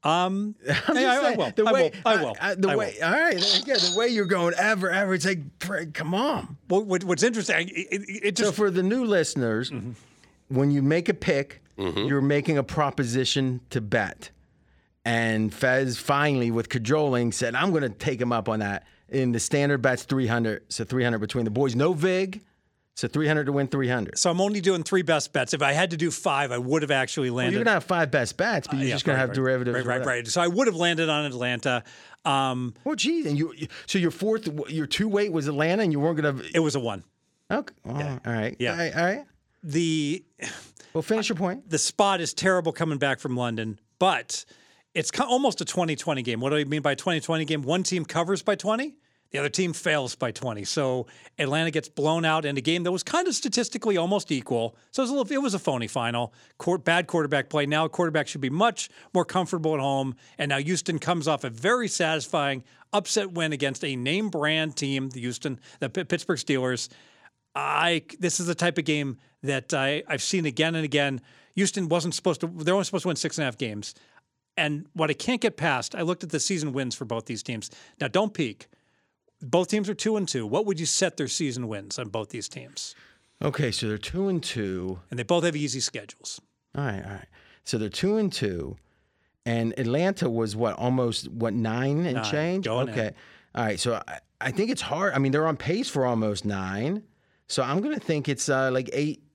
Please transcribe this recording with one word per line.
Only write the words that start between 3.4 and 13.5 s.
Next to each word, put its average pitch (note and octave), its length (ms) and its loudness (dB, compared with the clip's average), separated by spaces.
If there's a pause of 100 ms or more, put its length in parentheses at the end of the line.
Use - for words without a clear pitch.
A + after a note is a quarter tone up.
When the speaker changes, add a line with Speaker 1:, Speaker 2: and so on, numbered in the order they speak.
Speaker 2:
you - 60 -6
go. C4+ 120 2
The F#3+ 200 2
way A#3 120 2
you're G#3+ 160 2
going, E3+ 320 2
ever, F#3+ 320 2
ever. F#3+ 240 2
It's E3 120 0
like, E3 340 -2
pr-, F3+ 240 -4 (100)
come E3 200 -4
on. A3 440 -2 (100)
Speaker 1:
What, G3 180 4
what, F#3 180 0
what's F3 200 2
interesting, G3+ 460 2
it, G3 40 -16 (180)
it, G3+ 320 -6
it G3+ 140 0
Speaker 2:
So G#3 80 4
Speaker 1:
just G3+ 100 2
Speaker 2:
for G#3 160 4
the F3+ 120 2
new A#3+ 220 2
listeners, C3 680 2
Speaker 1:
Mm-hmm. A#2+ 200 -8 (580)
Speaker 2:
when C#3 220 4
you C#3+ 100 4
make D#3 280 2
a G#3 40 4
pick, C#3+ 480 -2 (160)
Speaker 3:
Mm-hmm. G2 300 -2
Speaker 2:
you're C#3 140 2
making C#3+ 360 2
a C3+ 60 2
proposition C3 960 0 (100)